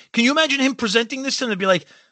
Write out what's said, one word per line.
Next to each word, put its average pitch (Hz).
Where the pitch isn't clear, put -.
can 233
you 254
imagine 294
him 269
presenting 233
this 269
and 247
they'd 196
be 196
like, 185